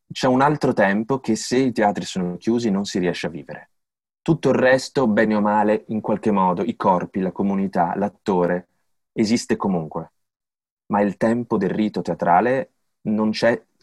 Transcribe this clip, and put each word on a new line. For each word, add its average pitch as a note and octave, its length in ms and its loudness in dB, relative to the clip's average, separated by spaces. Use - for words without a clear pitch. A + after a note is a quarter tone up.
C'è - 160 -4
un B2+ 140 4
altro C#3+ 320 2
tempo A2 480 0
che A2 160 -2
se - 200 -2
i C3 160 2
teatri G#2 320 0
sono F2+ 320 -4
chiusi A#2 340 0
non G2 140 0
si G2+ 140 -4
riesce F2 280 -2
a D#2+ 40 -6
vivere. D2+ 400 -16
Tutto D#3 280 2
il B2+ 40 4
resto, B2+ 520 2
bene G#2+ 280 2
o G#2 60 2
male, G#2 480 2
in A2 120 -4
qualche G#2+ 300 -2
modo, F#2+ 320 2
i - 140 -4
corpi, F2+ 440 0
la F2+ 120 -2
comunità, G2 640 -2
l'attore, F2+ 720 -2
esiste A2 440 0
comunque. E2 560 -4
Ma G#2 140 0
il G2+ 160 0
tempo A#2 400 -2
del F#2 140 0
rito G2+ 300 -2
teatrale F2 720 0
non G#2+ 280 0
c'è A#2 320 0